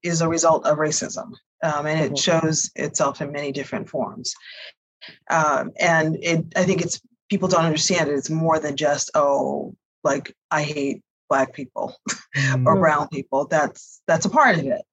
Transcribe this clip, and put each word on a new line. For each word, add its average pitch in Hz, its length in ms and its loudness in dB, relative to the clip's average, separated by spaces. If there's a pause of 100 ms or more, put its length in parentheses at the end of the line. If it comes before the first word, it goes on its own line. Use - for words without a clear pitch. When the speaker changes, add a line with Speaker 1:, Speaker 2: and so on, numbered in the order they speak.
Speaker 1:
is 165 180 0
a 165 60 2
result 165 380 2
of 151 120 4
racism, - 540 -4 (320)
um, 151 220 -2
and 156 140 0
it 147 120 0
Speaker 2:
Mm-hmm. 143 40 -6
Speaker 1:
shows 160 600 0
itself 143 460 -2
in 143 100 -6
many 143 200 -6
different 139 380 -8
forms. 123 440 -6 (960)
Um, 151 500 0
and 160 420 2
it, 165 240 0 (100)
I 185 80 2
think 165 180 2
it's, - 180 -4 (300)
people 190 180 0
don't 170 180 4
understand 156 440 0
it. 147 60 0
It's 139 140 -4
more 160 300 2
than 151 160 -4
just, 143 400 0
"Oh, 143 600 0 (280)
like, 139 320 -2 (160)
I 156 120 0
hate 143 380 -4 (280)
Black 135 240 2
people - 420 -8 (140)
<laughs> - 280 -10
Speaker 3:
Mm. 135 280 2
Speaker 1:
or - 100 6
Speaker 2:
Mm. 196 40 4
Speaker 1:
brown 151 300 2
people." 139 380 -4
That's, - 600 -2
that's 160 180 2
a - 40 0
part 247 280 4
of 139 80 -2
it. - 160 -2 (120)